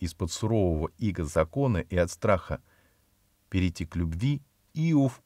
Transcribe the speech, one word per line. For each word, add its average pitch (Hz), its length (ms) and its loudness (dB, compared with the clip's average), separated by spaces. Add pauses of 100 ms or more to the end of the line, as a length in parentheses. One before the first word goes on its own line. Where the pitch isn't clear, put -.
из-под 87 320 -4
сурового 90 640 0
ига 90 280 -2
закона 87 540 0
и 90 180 -4
от 87 140 2
страха - 520 0 (880)
перейти 90 340 0
к 82 120 -10
любви, 87 460 -2 (300)
Иов 156 540 2